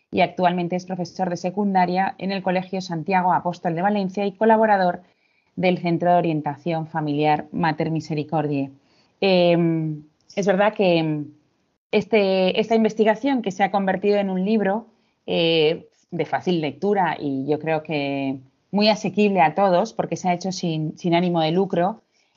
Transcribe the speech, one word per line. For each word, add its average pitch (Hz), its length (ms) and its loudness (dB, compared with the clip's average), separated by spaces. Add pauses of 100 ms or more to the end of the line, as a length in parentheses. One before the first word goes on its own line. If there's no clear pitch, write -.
(100)
Y 190 100 0
actualmente 180 560 0
es 180 80 -6
profesor 180 460 -6
de 175 60 -4
secundaria 185 840 -2
en 196 120 -6
el 196 120 -6
Colegio 185 380 -4
Santiago 180 520 0
Apóstol 170 420 -2
de 165 80 -4
Valencia 202 440 -2
y 196 60 -4
colaborador 208 680 2 (540)
del 180 220 2
Centro 170 320 0
de 175 60 6
Orientación 160 680 -2
Familiar 151 680 -2
Mater 160 380 -2
Misericordiae. 147 800 -4 (500)
Eh, 170 760 2 (400)
es 196 100 -2
verdad 202 280 2
que 165 480 2 (680)
este, 190 680 2
esta 226 140 -2
investigación 220 680 2
que 196 120 -4
se 202 100 -4
ha 190 80 2
convertido 196 480 0
en 196 120 -2
un 185 140 -2
libro, 208 440 0 (380)
eh, 165 600 2 (220)
de 165 160 -4
fácil 165 340 -2
lectura 165 580 -2
y 135 280 -6
yo 147 140 0
creo 156 220 -2
que 139 580 -4 (320)
muy 208 160 2
asequible 208 520 2
a 156 140 4
todos, 196 400 2
porque 170 220 -4
se 185 120 -4
ha 180 60 2
hecho 180 180 -4
sin, 160 460 -4
sin 170 160 0
ánimo 175 260 2
de 160 120 0
lucro 185 500 0 (340)